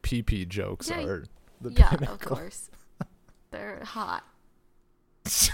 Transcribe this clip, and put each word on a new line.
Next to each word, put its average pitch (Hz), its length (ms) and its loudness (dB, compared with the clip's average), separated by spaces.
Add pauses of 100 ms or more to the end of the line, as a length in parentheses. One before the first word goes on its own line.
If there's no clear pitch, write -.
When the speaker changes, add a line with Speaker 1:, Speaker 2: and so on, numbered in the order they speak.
Speaker 1:
pee-pee 110 440 0
jokes 95 440 -6
Speaker 2:
Yeah, 339 140 -4
Speaker 1:
are - 220 -6 (360)
the - 100 -10
Speaker 2:
yeah, - 220 10
of 165 60 2
Speaker 1:
pinnacle. 131 380 -6
Speaker 2:
course. - 320 -14 (840)
They're 202 340 -12
hot. - 380 -8 (1000)
Speaker 1:
<laughs> - 60 -4 (220)